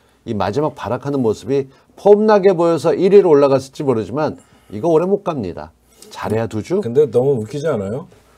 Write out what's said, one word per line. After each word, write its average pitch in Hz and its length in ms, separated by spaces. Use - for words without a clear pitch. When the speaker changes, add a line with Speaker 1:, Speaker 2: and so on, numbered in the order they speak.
Speaker 1:
이 110 100
마지막 107 400
발악하는 135 460
모습이 127 480
폼나게 208 560
보여서 165 420
일 175 200
위로 185 160
올라갔을지 139 520
모르지만 117 540
이거 107 180
오래 165 180
못 196 180
갑니다. 87 480
잘해야 107 360
두주? 110 360
Speaker 2:
근데 127 280
너무 127 220
웃기지 139 360
않아요? 117 380